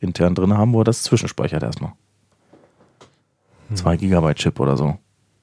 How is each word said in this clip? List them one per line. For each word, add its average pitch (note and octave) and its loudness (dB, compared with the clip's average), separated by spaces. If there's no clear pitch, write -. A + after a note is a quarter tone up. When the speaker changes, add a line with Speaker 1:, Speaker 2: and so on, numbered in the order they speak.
Speaker 1:
intern F2 0
drin F#2 2
haben, A2 4
wo A2+ 4
er A2 4
das A2+ 0
zwischenspeichert - -2
erstmal. - -6
Speaker 2:
Hm. G#2+ -6
Speaker 1:
Zwei F2 0
Gigabyte E2 2
Chip - -2
oder C#2 2
so. C#2+ 0